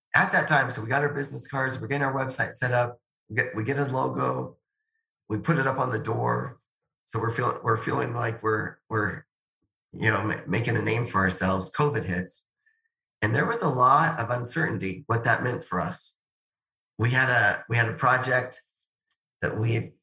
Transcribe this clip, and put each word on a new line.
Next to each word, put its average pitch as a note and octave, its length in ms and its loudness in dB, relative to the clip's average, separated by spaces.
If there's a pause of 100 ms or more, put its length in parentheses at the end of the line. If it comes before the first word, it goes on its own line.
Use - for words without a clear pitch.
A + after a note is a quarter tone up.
(160)
At F#3 160 4
that E3 160 2
time, C#3 220 4
so A2 120 -6
we A2 60 -6
got C3+ 160 0
our C#3+ 100 -2
business C3+ 360 -6
cards, C3 320 -2
we're A2 60 -6
getting C#3+ 180 -2
our C3+ 80 -2
website C3 400 -4
set B2 200 -2
up, A#2+ 260 0 (300)
we G#2+ 60 -10
get, G2+ 200 -2
we A2+ 100 -2
get C#3 140 0
a C#3+ 60 0
logo, C3 720 -2 (680)
we G#2+ 120 -4
put D#3+ 180 2
it C3+ 100 0
up C3+ 100 0
on B2+ 140 0
the A2+ 80 -2
door. A#2 600 -4 (440)
So - 160 -6
we're A2+ 120 -2
feel-, - 320 -2
we're A2+ 140 2
feeling B2 360 -2
like A#2 280 -4
we're, G#2+ 360 -2 (120)
we're, G#2 360 -2 (640)
you G#2+ 180 0
know, G2+ 140 2
ma-, G#2 240 -2
making G#2+ 300 0
a G#2+ 40 0
name A2+ 240 0
for - 140 0
ourselves. F#2+ 560 0
covid D3 300 0
hits. F2 460 -6 (680)
And A2 140 2
there D3+ 100 2
was A3+ 160 0
a F3 80 4
lot C3+ 500 6
of A2+ 100 -2
uncertainty A#2+ 800 -2
what A2+ 180 0
that A#2 180 2
meant B2 200 -2
for F2+ 180 -2
us. - 380 -8 (800)
We A#2 120 2
had C3 200 4
a, A2+ 400 4
we A#2 60 0
had A#2 140 4
a G#2+ 40 -4
project B2+ 680 2 (800)
that - 160 -2
we A2+ 160 0
had A#2 180 -2 (120)